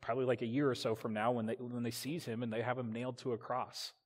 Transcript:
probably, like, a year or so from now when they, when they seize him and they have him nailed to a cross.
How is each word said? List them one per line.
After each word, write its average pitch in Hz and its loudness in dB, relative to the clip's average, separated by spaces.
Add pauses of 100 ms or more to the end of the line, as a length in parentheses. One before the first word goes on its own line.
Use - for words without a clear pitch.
probably, 127 0
like, 120 4
a 120 0
year 135 4
or 123 4
so 110 2
from 113 -4
now 107 4
when 117 2
they, 113 0
when 123 -4
they 117 0
seize 147 -4
him 120 -4
and 117 -2
they 113 0
have 123 0
him 120 -2
nailed 123 -4
to 127 -2
a 110 0
cross. - -6 (140)